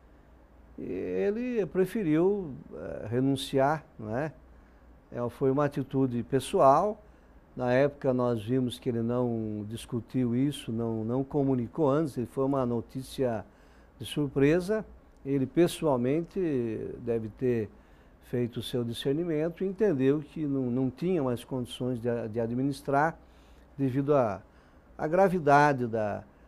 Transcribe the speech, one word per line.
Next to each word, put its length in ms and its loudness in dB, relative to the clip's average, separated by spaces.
E 60 -12
ele 840 -2
preferiu, 840 0
eh, 340 -10
renunciar, 800 2
não 200 -6
é? 160 -4
É, 180 -4
foi 220 0
uma 140 2
atitude 580 -2
pessoal. 760 4
Na 160 0
época 400 2
nós 320 0
vimos 360 -2
que 100 -4
ele 140 -2
não 640 -2
discutiu 640 -4
isso, 360 -2
não, 340 -2
não 180 -2
comunicou 640 0
antes, 300 0
ele 80 -2
foi 180 -4
uma 220 0
notícia 800 -4
de 60 -12
surpresa. 800 0
Ele 220 0
pessoalmente 920 0
deve 300 -4
ter 400 -2
feito 360 -4
o 40 -6
seu 200 -2
discernimento 800 -2
e 40 -2
entendeu 540 2
que 260 -8
não, 240 0
não 180 0
tinha 320 -2
mais 220 -2
condições 580 -6
de 80 -2
a-, 160 -2
de 140 -6
administrar 760 0
devido 380 2
à, 260 2
à 100 -4
gravidade 800 6
da, 380 -2